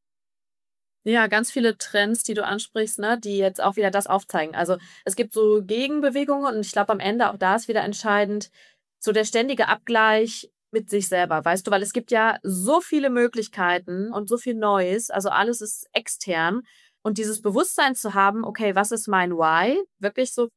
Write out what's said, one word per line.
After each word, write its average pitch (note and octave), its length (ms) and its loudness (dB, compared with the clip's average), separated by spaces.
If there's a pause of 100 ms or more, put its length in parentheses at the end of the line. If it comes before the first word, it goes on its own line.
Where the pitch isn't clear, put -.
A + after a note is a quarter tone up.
(1040)
Ja, A3 240 4
ganz G#3+ 240 0
viele A#3 260 2
Trends, G#3+ 460 0
die A3 100 -6
du G#3 120 -2
ansprichst, A3 540 -4
ne, A3 200 0
die G#3 180 -6
jetzt F#3+ 240 0
auch G3 140 0
wieder G3+ 160 2
das G3+ 160 0
aufzeigen. E3+ 480 -2
Also F3 220 0 (260)
es G3 140 -4
gibt A3 160 -2
so G#3+ 280 4
Gegenbewegungen C#4 960 -2
und G#3+ 60 -2
ich G3+ 100 -8
glaub, G3+ 180 0
am G3 120 0
Ende G#3+ 280 0
auch G3+ 80 -6
da F#3+ 180 2
ist A#3 120 -4
wieder A3 160 0
entscheidend, G#3 680 -2 (500)
so A3 120 0
der G#3+ 140 2
ständige A#3+ 420 0
Abgleich A3 840 2 (220)
mit A3 180 -4
sich G3+ 200 -2
selber, E3+ 340 0
weißt F#3 240 0
du, G#3 40 -4
weil G3 120 4
es G3+ 80 -4
gibt - 180 -4
ja A3 320 4
so G3 380 2
viele D4+ 300 0
Möglichkeiten G3+ 1040 -2
und G3+ 160 -6
so A#3+ 80 0
viel A#3 180 -4
Neues, G3+ 540 0
also G3 200 -2
alles A3+ 300 0
ist - 320 -8
extern. F#3 720 -2 (440)
Und G#3+ 120 -2
dieses G#3+ 240 -4
Bewusstsein C4 540 0
zu G3+ 180 -6
haben, G3+ 320 2
okay, A3 300 -2
was G#3 180 0
ist A3 160 -4
mein F3+ 240 2
Why? E3+ 500 2 (160)
Wirklich A3+ 340 -2
so, A#3+ 240 0